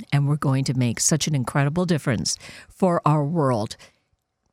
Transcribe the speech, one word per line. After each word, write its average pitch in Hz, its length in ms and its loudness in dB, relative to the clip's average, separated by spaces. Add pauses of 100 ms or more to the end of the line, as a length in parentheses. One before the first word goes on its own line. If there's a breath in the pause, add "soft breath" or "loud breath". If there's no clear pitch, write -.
(120)
and 143 180 2
we're 147 80 2
going 135 260 0
to 143 100 -2
make 123 260 0
such - 280 0
an 156 80 0
incredible 143 500 0
difference 143 520 -2 (320 loud breath)
for 175 360 0
our 151 200 2
world. 131 500 0 (760 soft breath)